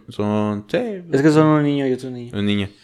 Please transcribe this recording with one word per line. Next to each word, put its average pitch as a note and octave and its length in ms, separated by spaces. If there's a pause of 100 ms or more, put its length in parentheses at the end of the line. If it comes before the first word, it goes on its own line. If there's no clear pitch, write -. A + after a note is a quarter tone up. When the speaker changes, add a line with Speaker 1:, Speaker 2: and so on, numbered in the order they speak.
Speaker 1:
son, G#2 600
sí. - 80 (340)
Speaker 2:
Es C3+ 100
que D#3 100
son D#3 160
un D3+ 160
niño C#3+ 240
y B2+ 60
otro B2+ 160
niño. A#2+ 280
Speaker 1:
Un G2+ 80
niño. G2+ 240 (140)